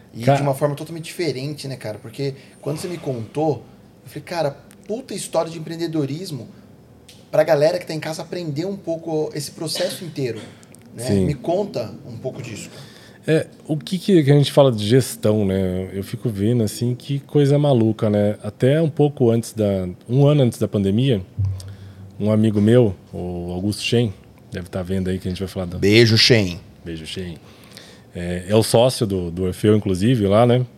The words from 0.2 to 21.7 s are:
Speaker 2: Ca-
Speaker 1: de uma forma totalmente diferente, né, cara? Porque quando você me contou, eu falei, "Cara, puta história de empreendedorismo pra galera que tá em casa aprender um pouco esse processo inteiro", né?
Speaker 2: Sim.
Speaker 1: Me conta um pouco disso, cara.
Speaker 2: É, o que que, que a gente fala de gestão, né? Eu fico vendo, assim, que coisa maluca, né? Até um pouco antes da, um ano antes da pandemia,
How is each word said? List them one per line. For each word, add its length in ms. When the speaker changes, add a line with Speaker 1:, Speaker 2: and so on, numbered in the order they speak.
Speaker 2:
Ca- 120
Speaker 1:
de 60
uma 120
forma 220
totalmente 300
diferente, 640
né, 100
cara? 220
Porque 340
quando 180
você 100
me 100
contou, 680
eu 60
falei, 140
"Cara, 340
puta 260
história 360
de 100
empreendedorismo 880
pra 120
galera 340
que 80
tá 80
em 60
casa 240
aprender 420
um 100
pouco 580
esse 180
processo 520
inteiro", 360
né? 80
Speaker 2:
Sim. 220
Speaker 1:
Me 100
conta 580
um 120
pouco 240
disso, 280
cara. 120
Speaker 2:
É, 200
o 100
que 220
que, 240
que 80
a 40
gente 160
fala 200
de 140
gestão, 600
né? 480
Eu 100
fico 240
vendo, 360
assim, 320
que 240
coisa 400
maluca, 500
né? 340
Até 380
um 80
pouco 400
antes 240
da, 340
um 160
ano 180
antes 140
da 100
pandemia, 540